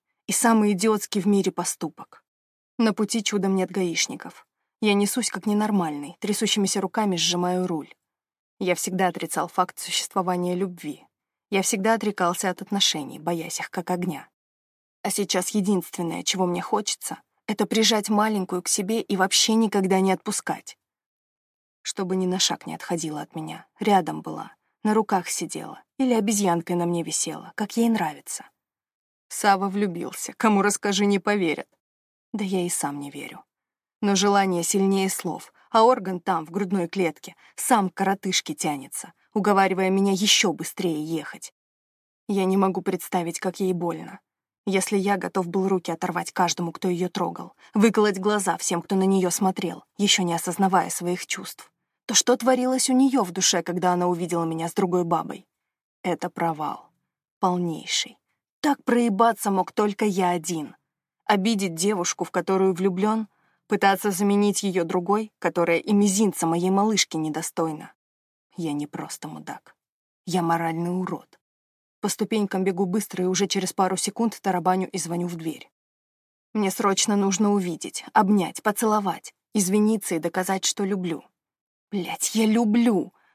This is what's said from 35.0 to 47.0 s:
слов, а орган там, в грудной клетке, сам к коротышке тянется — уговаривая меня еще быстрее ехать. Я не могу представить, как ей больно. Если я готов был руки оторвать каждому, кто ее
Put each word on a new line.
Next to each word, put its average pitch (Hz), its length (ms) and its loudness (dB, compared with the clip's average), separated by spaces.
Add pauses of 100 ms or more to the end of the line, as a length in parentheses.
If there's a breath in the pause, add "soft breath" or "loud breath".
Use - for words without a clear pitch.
слов, - 440 -8 (160 soft breath)
а 220 140 6
орган 196 360 4
там, 165 260 -2
в 165 60 -18
грудной 185 360 -2
клетке, 170 480 -4 (200 soft breath)
сам 202 340 2
к - 60 -18
коротышке 190 580 -2
тянется — - 600 -6 (200)
уговаривая 190 560 2
меня 196 220 4
еще 190 420 2
быстрее 165 500 -4
ехать. - 500 -8 (760)
Я 196 180 2
не 190 120 4
могу 190 240 2
представить, 175 580 -4
как 185 200 -4
ей 185 140 0
больно. 170 460 -6 (460)
Если 196 320 0
я 196 200 0
готов 180 300 -2
был 190 200 0
руки 180 240 0
оторвать 175 400 -6
каждому, 175 400 0
кто - 180 -4
ее 180 200 -2